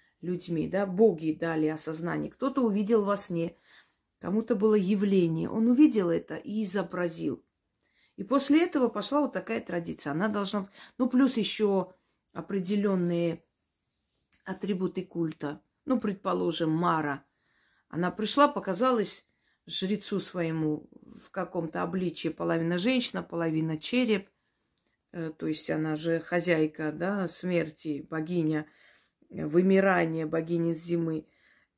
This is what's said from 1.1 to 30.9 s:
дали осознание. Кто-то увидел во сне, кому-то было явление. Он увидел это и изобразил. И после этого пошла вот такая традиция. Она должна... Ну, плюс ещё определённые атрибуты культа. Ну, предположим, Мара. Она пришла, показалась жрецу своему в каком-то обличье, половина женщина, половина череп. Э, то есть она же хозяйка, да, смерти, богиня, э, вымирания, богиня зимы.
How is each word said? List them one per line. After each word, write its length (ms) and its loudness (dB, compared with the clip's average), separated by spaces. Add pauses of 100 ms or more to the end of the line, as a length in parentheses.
дали 280 0
осознание. 640 -4
Кто-то 300 -2
увидел 420 2
во 140 0
сне, 380 -4 (640)
кому-то 360 -2
было 200 4
явление. 760 2
Он 180 2
увидел 420 6
это 260 -2
и 280 -4
изобразил. 800 -4 (720)
И 80 -10
после 400 4
этого 240 2
пошла 340 -2
вот 120 -2
такая 280 -4
традиция. 500 -6
Она 160 0
должна... 420 -2 (280)
Ну, 100 2
плюс 300 4
ещё 560 0 (400)
определённые 1120 0 (1000)
атрибуты 600 -4
культа. 560 -6 (240)
Ну, 140 0
предположим, 720 -2
Мара. 520 0 (680)
Она 220 -2
пришла, 360 4
показалась 800 -2 (400)
жрецу 520 -2
своему 720 -2 (360)
в 40 -20
каком-то 540 -4
обличье, 480 -2
половина 460 0
женщина, 440 0
половина 560 -2
череп. 520 0 (840)
Э, 260 -6
то 100 -6
есть 220 -4
она 260 -2
же 240 0
хозяйка, 720 0
да, 360 -2
смерти, 840 -4
богиня, 560 -2 (640)
э, 160 -6
вымирания, 800 4
богиня 480 0
зимы. 540 -2 (500)